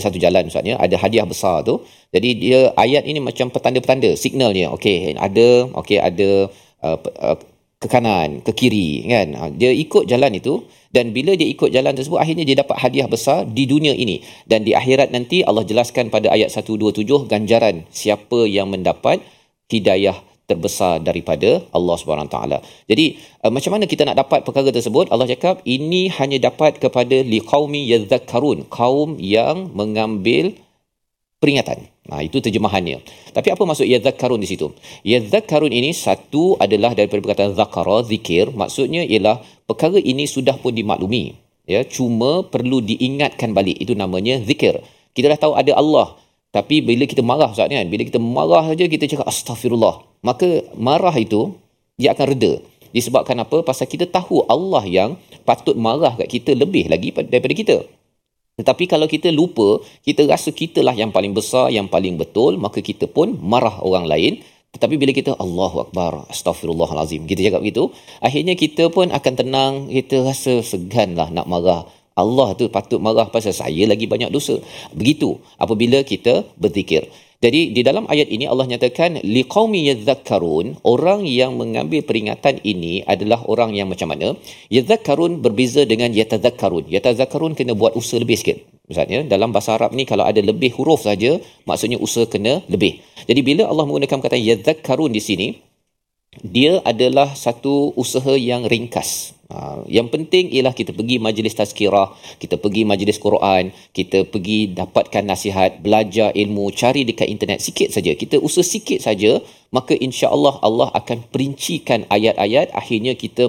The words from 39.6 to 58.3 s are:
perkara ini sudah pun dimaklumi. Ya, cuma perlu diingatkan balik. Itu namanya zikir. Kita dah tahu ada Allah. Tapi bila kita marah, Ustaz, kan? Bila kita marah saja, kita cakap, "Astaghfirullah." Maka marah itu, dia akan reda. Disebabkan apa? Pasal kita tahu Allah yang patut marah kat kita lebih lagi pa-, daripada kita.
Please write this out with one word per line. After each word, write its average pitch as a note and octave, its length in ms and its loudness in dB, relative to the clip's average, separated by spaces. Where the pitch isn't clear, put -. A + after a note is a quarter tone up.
perkara D#3+ 380 0
ini C3+ 240 -2
sudah C3 320 -2
pun B2 160 -2
dimaklumi. G#2 640 -2
Ya, A2 160 0
cuma B2+ 560 0
perlu B2+ 400 -2
diingatkan B2 720 -4
balik. F#2+ 240 0
Itu A2 160 -4
namanya G2+ 480 -2
zikir. G2 400 0
Kita C#3 180 2
dah D3 60 2
tahu D3+ 160 2
ada C#3 240 2
Allah. C#3 400 2
Tapi C3+ 320 0
bila A#2+ 240 2
kita C3 160 0
marah, B2+ 240 2
Ustaz, G#2 240 0
kan? A2 160 -2
Bila G#2 160 -2
kita A#2+ 160 -2
marah D#3 480 2
saja, D#3+ 160 0
kita D3+ 240 -2
cakap, C#3+ 160 -4
"Astaghfirullah." A2+ 960 -2
Maka D#3+ 560 0
marah D#3 400 0
itu, A2+ 400 0
dia B2 160 2
akan C#3 240 0
reda. F#2 240 2
Disebabkan A#2+ 480 0
apa? D3+ 240 0
Pasal C3 240 -2
kita - 160 -6
tahu F3 420 0
Allah D3 400 0
yang F#2 240 2
patut B2 260 0
marah A#2+ 400 2
kat - 140 -4
kita B2+ 260 -2
lebih G2 380 0
lagi F2 180 -2
pa-, - 140 -4
daripada - 320 0
kita. G3 200 2